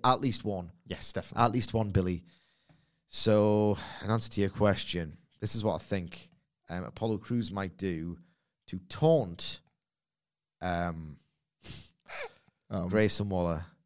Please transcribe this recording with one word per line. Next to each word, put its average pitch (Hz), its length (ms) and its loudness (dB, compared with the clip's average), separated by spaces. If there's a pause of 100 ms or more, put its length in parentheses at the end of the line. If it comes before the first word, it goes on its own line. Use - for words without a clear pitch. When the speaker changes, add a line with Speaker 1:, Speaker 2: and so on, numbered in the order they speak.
Speaker 1:
at 127 180 6
least 123 240 -2
one. 90 280 -4 (140)
Speaker 2:
Yes, - 260 -6
definitely. - 320 0
Speaker 1:
At 117 80 4
least 120 200 0
one, 113 180 2
Billy. 90 340 2 (840)
So, 107 680 4 (240)
in 101 80 -2
answer 113 200 0
to - 100 -2
your 98 100 4
question, 87 680 0 (220)
this - 160 -4
is 110 80 -4
what 101 140 0
I - 20 -2
think, - 520 -8 (380)
um, 90 140 -8
Apollo 110 360 -4
Crews 113 340 -4
might 95 240 -6
do 85 420 -6 (480)
to 92 220 -10
taunt, 143 720 0 (1000)
um, 85 560 -4 (1500)
Speaker 2:
Um, 90 200 -4
Speaker 1:
Grayson 104 400 2
Waller 85 340 -2 (220)